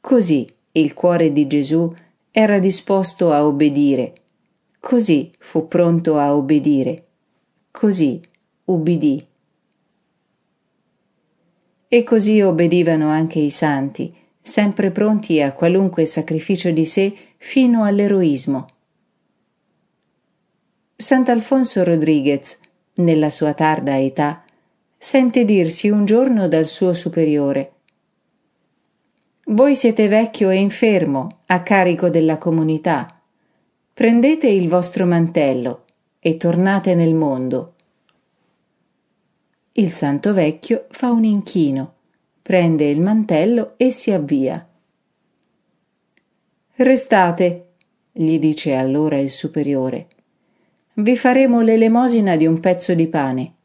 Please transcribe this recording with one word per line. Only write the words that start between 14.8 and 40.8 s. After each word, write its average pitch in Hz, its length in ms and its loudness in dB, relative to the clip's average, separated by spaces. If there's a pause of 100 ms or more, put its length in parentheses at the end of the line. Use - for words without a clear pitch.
pronti 208 520 0
a 139 100 -2
qualunque 170 540 0
sacrificio 165 640 -4
di 160 160 0
sé 196 280 -2 (220)
fino 240 480 0
all'eroismo. 185 840 0 (2250)
Sant'Alfonso 247 880 0
Rodriguez, 151 720 0 (360)
nella 165 340 2
sua 151 240 -4
tarda 147 480 -2
età, 147 420 -4 (540)
sente 254 480 0
dirsi 190 460 0
un 208 160 0
giorno 226 420 2
dal 160 180 2
suo 180 280 -2
superiore: 147 760 -2 (1700)
"Voi 262 320 2
siete 220 320 2
vecchio 220 400 0
e 190 80 2
infermo, 190 920 -2
a 180 160 0
carico 180 460 2
della 160 300 0
comunità. 160 840 -4 (720)
Prendete 240 560 2
il 190 200 2
vostro 175 360 -2
mantello 151 800 -2 (340)
e 160 200 -2
tornate 185 560 0
nel 165 200 2
mondo." 135 600 -4 (2000)
Il 190 200 -2
santo 143 400 -4
vecchio 165 560 -2